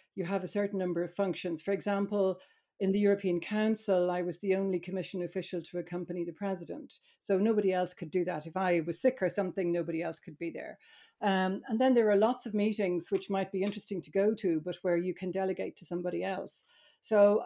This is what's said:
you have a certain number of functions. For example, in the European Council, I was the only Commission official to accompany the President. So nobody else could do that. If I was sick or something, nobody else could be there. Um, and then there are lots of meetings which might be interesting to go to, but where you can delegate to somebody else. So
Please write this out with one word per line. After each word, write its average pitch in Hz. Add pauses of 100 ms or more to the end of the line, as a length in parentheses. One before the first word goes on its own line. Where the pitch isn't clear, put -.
(160)
you 190
have 185
a -
certain 202
number 175
of 170
functions. 180
For 202
example, 196 (400)
in 190
the 208
European 202
Council, 208
I 180
was 175
the 190
only 190
Commission 180
official 175
to 180
accompany 175
the 170
President. 175 (200)
So 190
nobody 208
else 180
could 160
do 180
that. 160
If 165
I 180
was 165
sick 254
or 180
something, 185
nobody 165
else 165
could 151
be 170
there. - (420)
Um, 190
and 220
then 254
there 214
are 202
lots 233
of 202
meetings 202
which 202
might 190
be 190
interesting 202
to -
go 208
to, 165
but 170
where 180
you 175
can 185
delegate 190
to -
somebody 175
else. - (360)
So 208